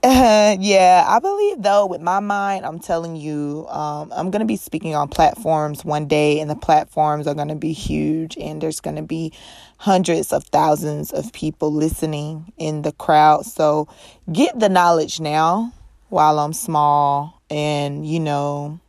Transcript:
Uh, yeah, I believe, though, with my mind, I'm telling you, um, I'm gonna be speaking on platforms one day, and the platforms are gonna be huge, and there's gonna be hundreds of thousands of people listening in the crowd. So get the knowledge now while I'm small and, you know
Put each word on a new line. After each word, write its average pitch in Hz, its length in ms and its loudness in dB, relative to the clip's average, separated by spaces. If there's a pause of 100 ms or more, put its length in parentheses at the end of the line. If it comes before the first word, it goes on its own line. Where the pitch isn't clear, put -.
Uh, 220 560 6
yeah, 190 480 6
I 214 120 4
believe, 403 420 -2
though, 202 240 2
with 180 160 -6
my 180 200 -2
mind, 202 440 -4
I'm 156 140 -8
telling 165 380 -6
you, 147 520 -8
um, 151 460 -8
I'm 185 160 -6
gonna 208 160 -2
be 214 100 -2
speaking 160 380 -8
on 143 140 -2
platforms 156 760 0
one 151 220 -4
day, 151 340 2
and 151 100 -6
the 151 60 -4
platforms 151 680 0
are 147 80 -2
gonna 147 220 -6
be 156 160 -6
huge, 156 680 -4
and 156 240 -8
there's 160 180 -4
gonna 151 220 -8
be 160 320 -8 (420)
hundreds 180 560 0
of - 120 -2
thousands 151 680 0
of 156 220 -6
people 151 360 -4
listening 156 840 -4
in 156 240 -6
the 147 120 -4
crowd. 151 520 4
So 151 440 0 (440)
get 254 260 0
the 214 120 2
knowledge 175 500 2
now 160 520 0 (360)
while 151 300 2
I'm 151 160 -2
small 147 960 0
and, 147 560 -4
you 160 140 -2
know 143 680 -4